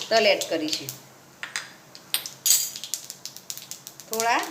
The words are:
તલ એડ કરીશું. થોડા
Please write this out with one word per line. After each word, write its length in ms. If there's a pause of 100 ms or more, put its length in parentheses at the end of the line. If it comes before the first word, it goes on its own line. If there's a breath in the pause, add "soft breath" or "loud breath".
તલ 240
એડ 180
કરીશું. 400 (3250)
થોડા 320 (100)